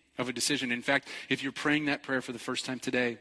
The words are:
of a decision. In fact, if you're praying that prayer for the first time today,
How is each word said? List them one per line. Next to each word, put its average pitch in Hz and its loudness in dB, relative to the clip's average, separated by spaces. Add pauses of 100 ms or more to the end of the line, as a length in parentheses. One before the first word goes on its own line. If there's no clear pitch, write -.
(180)
of 123 -2
a 123 -4
decision. 123 0
In 120 -2
fact, 139 2 (220)
if 131 2
you're 135 -2
praying 151 2
that 143 0
prayer 131 0
for 127 -6
the 117 -6
first - -4
time 127 -4
today, 123 2